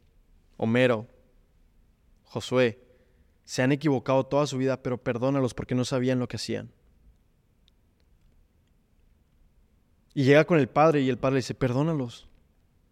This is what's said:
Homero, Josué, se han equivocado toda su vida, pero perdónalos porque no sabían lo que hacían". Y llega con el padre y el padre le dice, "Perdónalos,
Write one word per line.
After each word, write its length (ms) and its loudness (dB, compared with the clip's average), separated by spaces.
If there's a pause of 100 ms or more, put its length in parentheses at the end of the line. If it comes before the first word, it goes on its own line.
(580)
Homero, 500 2 (1160)
Josué, 600 -2 (600)
se 160 -6
han 100 2
equivocado 540 0
toda 200 0
su 120 -6
vida, 260 -2
pero 180 -6
perdónalos 520 -2
porque 220 -6
no 100 -2
sabían 340 -2
lo 80 -4
que 80 -10
hacían". 340 -8 (3500)
Y 120 0
llega 180 8
con 160 2
el 80 2
padre 340 4
y 80 0
el 80 -2
padre 180 0
le 40 0
dice, 160 -6
"Perdónalos, 720 -4 (640)